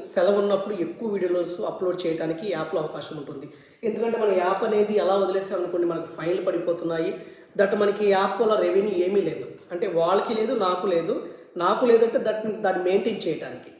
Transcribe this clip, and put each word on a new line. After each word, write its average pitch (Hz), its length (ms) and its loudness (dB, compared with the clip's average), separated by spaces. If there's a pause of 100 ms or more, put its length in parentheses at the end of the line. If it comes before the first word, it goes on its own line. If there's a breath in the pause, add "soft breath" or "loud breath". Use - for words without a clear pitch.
(140)
సెలవు 202 260 4
ఉన్నప్పుడు 202 360 0
ఎక్కువ 175 360 -6
వీడియోస్ 180 500 -2
అప్‌లోడ్ 180 460 -4
చేయడానికి 160 460 -4
యాప్లో 160 280 -4
అవకాశం 156 360 -8
ఉంటుంది. 139 320 -12 (340 loud breath)
ఎందుకంటే 226 340 -2
మన 214 140 2
యాప్ 185 320 2
అనేది 208 360 2
అలా 185 160 2
వదిలేసాం 190 440 0
అనుకోండి, 175 280 0
మనకు 165 180 -4
ఫైన్లు - 360 -4
పడిపోతున్నాయి. 170 800 -2 (360 loud breath)
దట్ 196 180 4
మనకి 202 340 2
యాప్ 196 320 2
వల్ల 214 140 4
రెవెన్యూ 180 500 2
ఏమీ 196 160 2
లేదు, 160 240 -4 (260)
అంటే 175 160 -2
వాళ్ళకి 180 460 2
లేదు, 220 200 0
నాకు 185 340 0
లేదు. 175 400 0 (300 loud breath)
నాకు 196 280 2
లేదంటే 226 320 6
that, 214 440 -2
దాన్ని 185 220 0
మెయింటైన్ 202 440 0
చేయడానికి. 131 520 -6